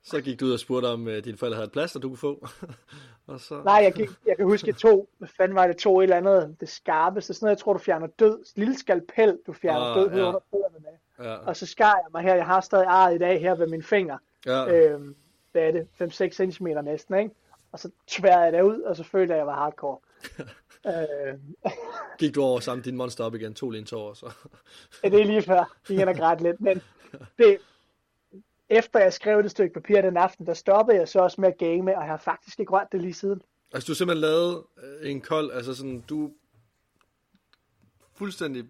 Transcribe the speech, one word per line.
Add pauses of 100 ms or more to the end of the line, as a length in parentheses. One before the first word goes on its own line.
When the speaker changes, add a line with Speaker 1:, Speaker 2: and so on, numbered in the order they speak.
Speaker 1:
Så
gik
du
ud
og
spurgte,
om,
øh,
dine
forældre
havde
et
plaster,
du
kunne
få. (340)
<laughs>
Og
så
Speaker 2:
Nej,
jeg
gik, (160)
jeg
kan
huske,
jeg
tog,
hvad
fanden
var
det,
tog
et
eller
andet,
det
skarpeste,
sådan
noget,
jeg
tror,
du
fjerner
død, (120)
lille
skalpel,
du
fjerner
Speaker 1:
Ah,
Speaker 2:
død
Speaker 1:
ja.
Speaker 2:
under (120)
fødderne
med.
Speaker 1:
Ja.
Speaker 2:
Og
så
skar (100)
jeg
mig
her,
jeg
har
stadig
arret
i
dag
her
ved
min
finger. (280)
Speaker 1:
Ja.
Speaker 2:
Øhm, (360)
hvad
er
det, (100)
fem,
seks
centimeter
næsten,
ikke? (360)
Og
så (180)
tværede
jeg
derud,
og
så
følte
jeg,
jeg
var
hardcore. (400)
Speaker 1:
<laughs> (420)
Speaker 2:
Øhm. (640)
Speaker 1:
Gik
du
over
og
samlede
din
Monster
op
igen,
tog
lige
en
tår,
og
så (720)
Speaker 2:
Ja,
det
er
lige
før, (120)
gik
hen
og
græd
lidt,
men (560)
det, (1120)
efter
jeg
skrev
det
stykke
papir
den
aften,
der
stoppede
jeg
så
også
med
at
game,
og
jeg
har
faktisk
ikke
rørt
det
lige
siden. (320)
Speaker 1:
Altså,
du
har
simpelthen
lavet, (200)
øh,
en
kold,
altså
sådan,
du (1800)
fuldstændig